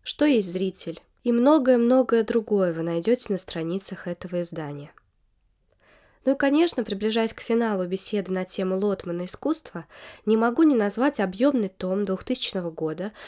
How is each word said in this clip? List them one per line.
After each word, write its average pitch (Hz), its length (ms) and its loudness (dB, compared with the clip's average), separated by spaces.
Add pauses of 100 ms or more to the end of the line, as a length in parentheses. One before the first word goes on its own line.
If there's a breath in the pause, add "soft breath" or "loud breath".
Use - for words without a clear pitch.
что - 220 0
есть 208 280 4
зритель 185 480 -6 (220)
и 240 80 0
многое-многое 247 920 4
другое 208 500 0
вы 165 100 -4
найдёте 185 500 0
на 180 60 -2
страницах 170 680 -4
этого 175 340 -6
издания. 147 500 -8 (1300 soft breath)
Ну 269 100 4
и, - 20 -18
конечно, 277 480 2
приближаясь 220 480 -2
к - 80 -14
финалу 220 440 0
беседы 190 460 -2
на 185 140 -2
тему 185 320 0
«Лотмана 185 480 -4
искусства», - 600 -6 (400 loud breath)
не 220 120 4
могу 240 260 2
не 302 100 6
назвать 226 460 0
объёмный 214 480 2
том 190 380 -4
двухтысячного 190 640 -4
года, 160 400 -6 (160 loud breath)